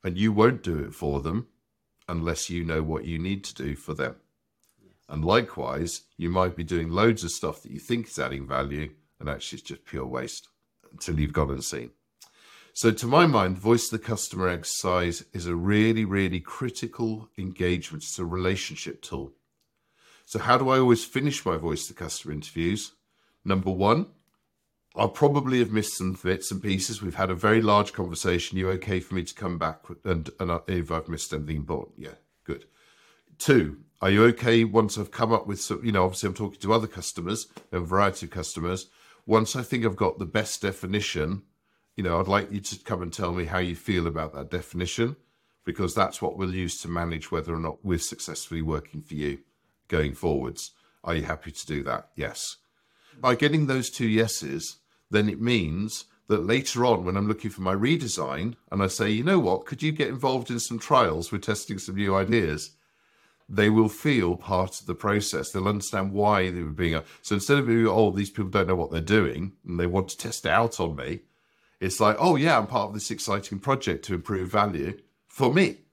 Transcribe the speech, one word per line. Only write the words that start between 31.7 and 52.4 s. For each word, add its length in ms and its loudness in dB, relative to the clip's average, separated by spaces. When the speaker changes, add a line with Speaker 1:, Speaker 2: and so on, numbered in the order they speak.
Speaker 1:
Yeah, 180 -16
good. 220 -10
Two, 400 4
are 80 2
you 160 8
okay 380 6
once 340 2
I've 140 -6
come 220 0
up 140 0
with 140 -6
some, 240 -4
you 60 2
know, 140 6
obviously 220 -2
I'm 60 -2
talking 260 -8
to 140 2
other 140 4
customers, 600 -8
a 80 -2
variety 460 0
of 60 -14
customers. 560 -6
Once 300 2
I 80 -6
think 220 -2
I've 120 0
got 200 0
the 80 -6
best 360 -4
definition, 840 -4
you 60 -4
know, 160 2
I'd 80 0
like 240 2
you 100 -4
to 180 -10
come 220 -6
and 100 -6
tell 220 -4
me 120 -2
how 140 -2
you 160 -2
feel 320 0
about 260 -4
that 160 -12
definition, 680 -4
because 280 -4
that's 280 0
what 160 -4
we'll 180 -4
use 260 -4
to 60 -10
manage 440 -4
whether 220 -4
or 60 -4
not 240 -6
we're 160 0
successfully 600 -8
working 400 -4
for 140 -16
you 240 -4
going 260 0
forwards. 580 -4
Are 120 -2
you 80 -2
happy 280 -6
to 140 -14
do 180 -4
that? 320 -6
Yes. 420 -8